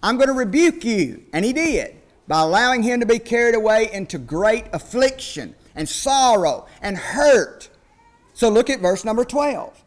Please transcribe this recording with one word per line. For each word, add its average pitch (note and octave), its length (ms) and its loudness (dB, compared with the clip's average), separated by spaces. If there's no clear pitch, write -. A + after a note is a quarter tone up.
I'm A3 160 0
gonna C4+ 160 4
rebuke C4+ 520 2
you." G3 480 -2
And E3 120 -2
he B3 80 0
did C4 440 -2
by D#3 140 2
allowing A3+ 420 2
him B3 160 0
to A#3 60 -2
be A#3 120 2
carried A#3 380 0
away A3 360 2
into G3 240 -10
great E3+ 560 -2
affliction A3 840 -4
and D3+ 140 -6
sorrow A#3+ 760 0
and G3+ 160 -6
hurt. B3 720 0
So - 160 2
look A3+ 220 4
at C4+ 80 0
verse F#3 260 0
number A3+ 200 0
twelve. B3+ 600 -4